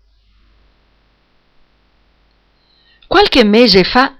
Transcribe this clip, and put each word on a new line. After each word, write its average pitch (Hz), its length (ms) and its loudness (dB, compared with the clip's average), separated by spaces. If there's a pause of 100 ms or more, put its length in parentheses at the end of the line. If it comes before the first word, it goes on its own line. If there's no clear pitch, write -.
(3000)
Qualche 330 380 0
mese 208 400 2
fa, 269 360 -4